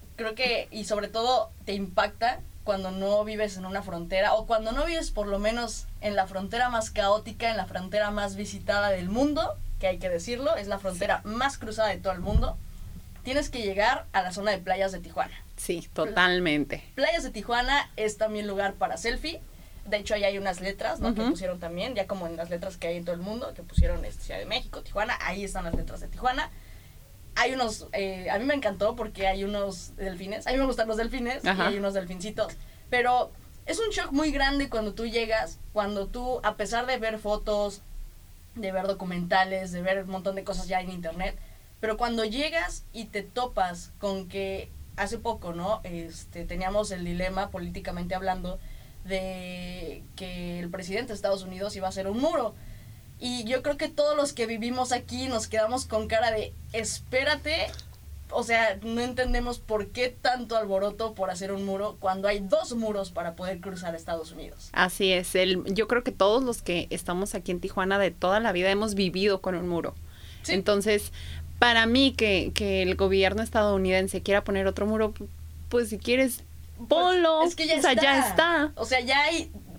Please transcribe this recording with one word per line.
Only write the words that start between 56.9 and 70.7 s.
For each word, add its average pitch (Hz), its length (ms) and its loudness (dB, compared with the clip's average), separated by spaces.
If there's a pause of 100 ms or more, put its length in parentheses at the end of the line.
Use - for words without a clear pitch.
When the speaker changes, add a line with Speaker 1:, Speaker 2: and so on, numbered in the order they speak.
Speaker 1:
o 240 140 0
sea, 226 380 4
no 226 180 0
entendemos 240 580 2
por 208 300 -2
qué 247 220 -2
tanto 247 460 0
alboroto 208 580 0
por 185 160 0
hacer 185 200 -4
un 196 140 -2
muro 196 340 -2
cuando 190 300 0
hay 208 120 2
dos 277 340 2
muros 208 360 -2
para 170 240 -4
poder 185 260 -6
cruzar 180 340 -6
Estados 165 380 -6
Unidos. - 400 -14
Speaker 2:
Así 185 400 4
es, 180 220 0
el, 185 300 4 (100)
yo 214 140 2
creo 247 160 2
que 240 80 0
todos 208 320 6
los 240 180 -2
que 175 280 0
estamos 185 440 -2
aquí 190 180 -4
en 175 80 -2
Tijuana 190 380 0
de 190 120 4
toda 180 300 2
la 226 120 2
vida 180 180 4
hemos 208 240 2
vivido 190 460 2
con 180 140 -2
un 170 140 -2
muro. 165 260 -2 (480)
Speaker 1:
Sí. - 100 -2
Speaker 2:
Entonces, 202 600 4 (460)